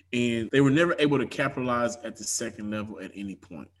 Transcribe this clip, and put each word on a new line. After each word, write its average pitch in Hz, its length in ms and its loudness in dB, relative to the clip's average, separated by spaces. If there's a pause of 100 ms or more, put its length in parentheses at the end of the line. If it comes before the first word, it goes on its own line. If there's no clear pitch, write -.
(120)
and 117 400 0
they 139 100 6
were 135 100 6
never 170 260 4
able 143 220 4
to 110 80 0
capitalize 123 680 -2
at 110 180 -12
the 107 80 -14
second 107 480 -6
level 107 280 -6
at 92 140 -12
any 98 220 -8
point, - 340 -16 (100)